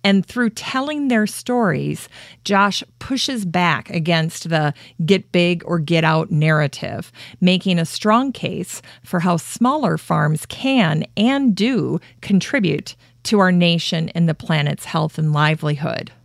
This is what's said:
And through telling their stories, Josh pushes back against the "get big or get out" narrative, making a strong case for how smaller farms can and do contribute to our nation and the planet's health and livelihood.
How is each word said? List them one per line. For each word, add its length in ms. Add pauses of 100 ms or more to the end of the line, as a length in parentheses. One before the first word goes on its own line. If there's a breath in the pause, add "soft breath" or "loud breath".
And 220
through 260
telling 560
their 200
stories, 800 (340 loud breath)
Josh 400 (160)
pushes 460
back 440
against 600
the 240 (320 loud breath)
"get 260
big 340
or 120
get 260
out" 280
narrative, 800 (280 loud breath)
making 380
a 80
strong 460
case 500 (220 loud breath)
for 160
how 180
smaller 600
farms 500
can 580 (100)
and 400
do 440 (220 loud breath)
contribute 760 (280 soft breath)
to 140
our 140
nation 580
and 180
the 60
planet's 520
health 340
and 120
livelihood. 800 (140)